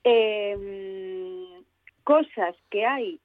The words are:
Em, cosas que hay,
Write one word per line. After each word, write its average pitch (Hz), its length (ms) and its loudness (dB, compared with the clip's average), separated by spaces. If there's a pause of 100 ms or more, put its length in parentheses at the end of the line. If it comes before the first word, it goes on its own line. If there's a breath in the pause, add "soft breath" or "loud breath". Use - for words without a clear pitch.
Em, 196 1600 -2 (420)
cosas 294 500 2 (160)
que 208 140 -2
hay, 233 400 -2